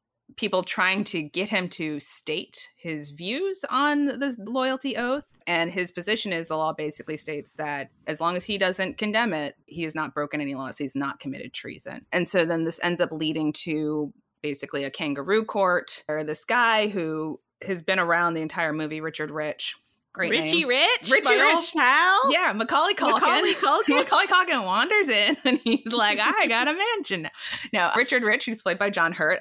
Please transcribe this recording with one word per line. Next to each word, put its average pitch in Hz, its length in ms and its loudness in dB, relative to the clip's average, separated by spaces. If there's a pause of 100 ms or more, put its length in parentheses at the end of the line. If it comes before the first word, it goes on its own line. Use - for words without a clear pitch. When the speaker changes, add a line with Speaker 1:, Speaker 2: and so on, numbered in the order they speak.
(360)
Speaker 1:
people 185 260 0
trying 190 400 0
to 180 200 -4
get 170 260 -4
him 185 200 -2
to 156 300 -6
state - 800 -8
his 151 340 -10
views 254 580 -4
on 285 380 2
the 262 320 -2
loyalty 262 580 -2
oath. 254 280 -2 (220)
And 170 260 0
his 180 180 -2
position 202 420 -4
is 165 160 -2
the 160 80 -2
law 156 160 0
basically 156 440 -6
states 147 380 -8
that 147 360 -6 (160)
as 156 140 -4
long 170 160 2
as 175 80 -4
he 208 120 -2
doesn't 185 400 0
condemn 214 380 0
it, 147 220 -4 (100)
he 165 160 -10
has 156 120 -4
not 156 200 -4
broken 147 260 -4
any 139 140 -4
laws. 135 240 -10
He's 139 160 -6
not 139 240 -4
committed - 340 -10
treason. - 600 -12
And 180 160 0
so 180 160 2
then 165 200 0
this 165 180 -4
ends 175 180 0
up 175 100 0
leading 156 420 -2 (120)
to 151 480 -2 (280)
basically 143 440 -4
a 139 60 -6
kangaroo 156 540 0
court 190 640 0
where 156 160 -2
this 151 220 -6
guy 226 440 4
who 160 520 -4 (260)
has 180 160 -4
been 190 160 2
around 170 360 4
the 160 80 -2
entire 156 300 -2
movie, 156 280 -6
Richard 156 320 -6
Rich. 151 420 -6 (380)
Great 185 200 -2
Speaker 2:
Richie 320 320 2
Speaker 1:
name. 262 40 -2
Speaker 2:
Rich, 294 440 2
Speaker 1:
Richie 427 240 4
Speaker 2:
my 302 160 4
old 330 100 2
Speaker 1:
Rich. 339 100 -4
Speaker 2:
pal. 330 600 4
Speaker 1:
Yeah, 320 200 2
Macaulay 285 420 2
Culkin. 233 260 2
Speaker 2:
Macaulay 339 340 4
Culkin? 320 340 2
Speaker 1:
<laughs> 277 80 4
Macaulay 339 300 4
Culkin 359 380 4
wanders 294 440 2
in 214 360 4
and 262 160 4
he's 226 320 0
like, 208 280 4
"I 330 280 2
got 233 180 2
a 302 80 2
mansion 381 480 -2
now." 156 80 -8 (420)
Now, 180 220 2
Richard 247 300 2
Rich, 214 220 2
who's 220 140 -4
played 180 200 0
by 202 100 2
John 170 220 2
Hurt, 160 280 2